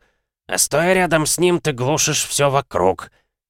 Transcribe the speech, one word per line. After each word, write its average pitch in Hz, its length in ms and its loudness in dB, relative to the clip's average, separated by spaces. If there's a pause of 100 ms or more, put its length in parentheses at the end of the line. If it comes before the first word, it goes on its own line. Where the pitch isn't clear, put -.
(460)
А 90 140 -4
стоя 170 340 2
рядом 165 320 2
с - 140 -4
ним, 175 200 2
ты 151 120 -4
глушишь 139 560 -2
всё 143 240 0
вокруг. 92 600 -2 (380)